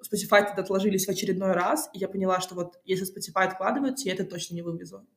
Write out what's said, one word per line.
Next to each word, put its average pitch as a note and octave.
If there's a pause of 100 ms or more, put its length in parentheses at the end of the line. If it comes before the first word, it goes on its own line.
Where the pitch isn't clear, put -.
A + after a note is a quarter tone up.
Spotify G#3
тогда G3
отложились F#3+
в -
очередной F#3+
раз, G3
и -
я F#3
поняла, F#3
что F3+
вот F3
если F#3
Spotify F#3+
откладывается, A#3+
я F3+
это F#3
точно F3
не E3+
вывезу. E3+